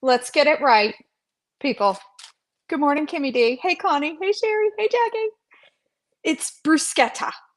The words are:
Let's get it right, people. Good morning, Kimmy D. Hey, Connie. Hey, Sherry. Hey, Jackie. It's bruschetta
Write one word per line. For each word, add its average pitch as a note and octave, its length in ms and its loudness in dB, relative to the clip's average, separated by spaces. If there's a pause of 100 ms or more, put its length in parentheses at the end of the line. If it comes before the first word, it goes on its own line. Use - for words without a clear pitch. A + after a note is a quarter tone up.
Let's B3 300 0
get C#4+ 160 2
it D4+ 140 2
right, A3 340 4 (640)
people. G#3 380 0 (680)
Good D#4+ 120 -4
morning, D4 260 0
Kimmy C#4+ 260 -4
D. B3 300 2
Hey, F4+ 120 0
Connie. D#4 460 -2
Hey, F#4+ 120 -2
Sherry. G#4+ 460 0
Hey, G#4+ 120 0
Jackie. A4+ 380 -2 (960)
It's - 420 -4
bruschetta - 680 0 (240)